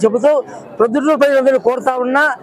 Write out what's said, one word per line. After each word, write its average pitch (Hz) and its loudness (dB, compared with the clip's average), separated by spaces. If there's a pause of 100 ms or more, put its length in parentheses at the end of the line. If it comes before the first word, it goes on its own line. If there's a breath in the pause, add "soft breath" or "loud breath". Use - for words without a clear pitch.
చెబుతూ, 233 2 (460 loud breath)
ప్రొద్దుటూరు 269 0
ప్రజలందరూ 269 2
కోరుతా 254 -2 (100)
ఉన్నా 269 0 (200)